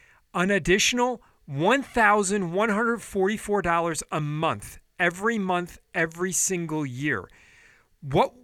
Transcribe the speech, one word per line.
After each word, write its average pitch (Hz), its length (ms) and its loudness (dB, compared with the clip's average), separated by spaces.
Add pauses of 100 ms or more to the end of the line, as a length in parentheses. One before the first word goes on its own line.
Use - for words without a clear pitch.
(340)
an 190 180 0
additional 214 720 2 (240)
one 180 360 2
thousand 208 680 2
one 208 180 2
hundred 226 320 0
forty-four 202 600 -2
dollars 170 500 0
a 170 80 -2
month, 147 600 -4 (200)
every 190 400 0
month, 180 400 -2 (140)
every 170 400 -2
single 160 520 -2
year. 127 440 -4 (720)
What, 160 320 0 (100)